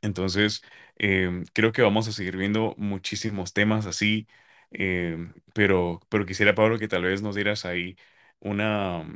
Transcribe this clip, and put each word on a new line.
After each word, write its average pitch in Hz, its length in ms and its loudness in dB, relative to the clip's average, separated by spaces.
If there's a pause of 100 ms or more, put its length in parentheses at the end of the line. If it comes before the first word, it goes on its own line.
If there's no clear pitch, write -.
Entonces, 98 600 0 (360)
em, 92 560 0
creo 113 180 4
que 120 120 0
vamos 110 240 4
a 110 40 -6
seguir 95 260 -6
viendo 104 400 0
muchísimos 101 760 -6
temas 107 320 2
así, 107 420 -2 (440)
em, 87 640 -4 (200)
pero, 92 560 2
pero 101 160 0
quisiera, 101 300 2
Pablo, 110 240 4
que 107 80 -6
tal 90 160 0
vez 95 180 0
nos 104 140 -6
dieras 104 300 -2
ahí 90 320 -6 (420)
una 101 680 -2 (100)